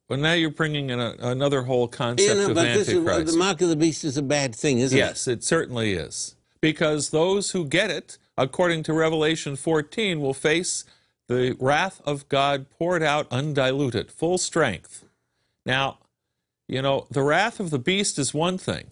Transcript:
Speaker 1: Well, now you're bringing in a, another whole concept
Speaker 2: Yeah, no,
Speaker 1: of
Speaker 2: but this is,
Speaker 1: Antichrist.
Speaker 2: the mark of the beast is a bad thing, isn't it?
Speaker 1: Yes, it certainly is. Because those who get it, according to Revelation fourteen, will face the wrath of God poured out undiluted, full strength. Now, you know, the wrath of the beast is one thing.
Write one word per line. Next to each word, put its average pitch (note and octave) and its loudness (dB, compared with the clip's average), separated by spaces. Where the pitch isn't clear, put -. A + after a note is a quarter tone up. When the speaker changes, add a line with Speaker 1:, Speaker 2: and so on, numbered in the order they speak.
Speaker 1:
Well, B2+ -4
now D#3 2
you're E3 2
bringing D3 -4
in B2 -2
a, A#2 -4
another C3 0
whole B2 0
concept B2 0
Speaker 2:
Yeah, G#3+ 4
no, G3+ 2
Speaker 1:
of - 0
Speaker 2:
but A2 2
this - 2
is, F3+ 2
Speaker 1:
Antichrist. E3 2
Speaker 2:
the E3 2
mark F#3 2
of F3+ 2
the E3 2
beast D#3 0
is C#3 -2
a D3+ -2
bad C#3 0
thing, C#3 2
isn't C3 2
it? C3+ 6
Speaker 1:
Yes, G2 -2
it A#2 -2
certainly B2 0
is. - -8
Because D#3 0
those F#3 0
who - -2
get F3+ 0
it, - -8
according D#3+ 0
to D#3 -2
Revelation D#3+ 0
fourteen, D#3+ -2
will C3+ 0
face E3 -2
the B2+ 0
wrath D3+ 0
of C#3+ -6
God C#3 0
poured E3+ -2
out D3 2
undiluted, C3+ 0
full F3+ 0
strength. - -2
Now, C3 -2
you B2+ -2
know, C#3 0
the C#3+ 0
wrath F3 2
of F3+ -4
the D3 0
beast F#3+ 0
is C3 -2
one F3 0
thing. - -6